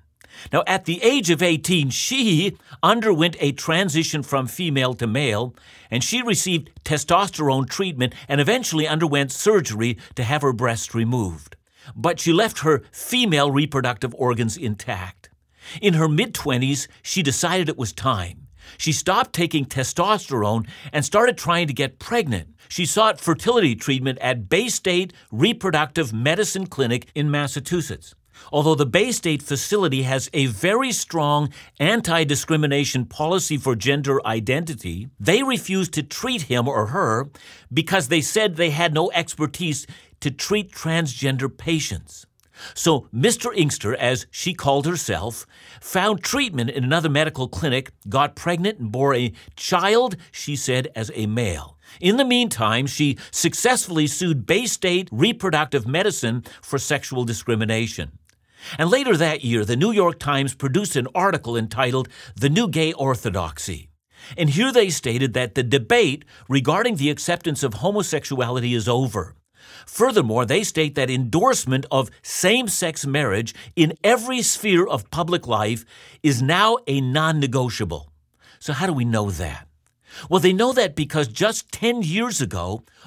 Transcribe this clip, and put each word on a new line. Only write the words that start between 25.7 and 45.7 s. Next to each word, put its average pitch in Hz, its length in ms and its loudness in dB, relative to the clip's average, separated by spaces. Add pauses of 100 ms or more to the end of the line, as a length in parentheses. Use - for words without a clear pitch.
Medicine 175 540 0
Clinic 127 480 -2
in 147 160 0
Massachusetts. 147 840 -4 (380)
Although 151 240 4
the 139 100 2
Bay 202 260 4
State 156 300 -2
facility 143 640 0
has 131 280 -2
a 139 140 2
very 202 460 0
strong 147 600 0 (260)
anti-discrimination 151 1300 0
policy 160 520 -2
for 131 160 0
gender 135 520 0
identity, 113 800 -4 (100)
they 190 240 4
refused 190 520 -2
to 151 80 0
treat 226 400 -6
him 123 260 0
or 113 180 0
her 147 420 0 (440)
because 165 360 0
they 160 120 2
said 214 360 0
they 165 140 2
had 156 240 0
no 160 180 2
expertise 160 760 -4 (340)
to 147 100 -2
treat - 420 -4
transgender 135 840 -2
patients. - 680 -6 (500)
So 151 380 2
Mister 233 400 0
Inkster, 147 440 0
as 123 340 0
she - 240 -6
called 139 320 0
herself, 117 600 -4 (340)